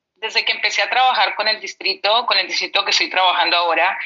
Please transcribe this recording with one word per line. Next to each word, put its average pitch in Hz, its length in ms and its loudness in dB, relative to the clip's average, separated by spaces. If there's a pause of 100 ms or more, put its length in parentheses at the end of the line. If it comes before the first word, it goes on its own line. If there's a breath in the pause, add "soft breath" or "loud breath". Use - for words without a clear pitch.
(140)
desde 220 300 -4
que 226 80 0
empecé 214 300 -2
a 208 60 -2
trabajar 240 460 2
con 214 140 -2
el 214 120 -2
distrito, 202 680 -2
con 208 120 2
el 185 80 0
distrito 185 380 -2
que 202 80 -4
estoy 180 180 0
trabajando 175 460 2
ahora, 170 500 2